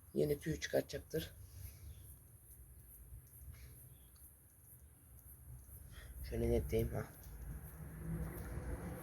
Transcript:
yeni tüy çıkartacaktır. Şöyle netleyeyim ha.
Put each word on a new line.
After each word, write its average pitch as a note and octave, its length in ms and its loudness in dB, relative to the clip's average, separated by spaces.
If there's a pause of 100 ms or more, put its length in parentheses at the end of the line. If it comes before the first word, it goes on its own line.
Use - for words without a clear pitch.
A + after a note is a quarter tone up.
(140)
yeni D3 260 8
tüy D#3 200 2
çıkartacaktır. - 680 2 (4000)
Şöyle A#2 200 6
netleyeyim A2+ 440 6
ha. A2 100 2 (2000)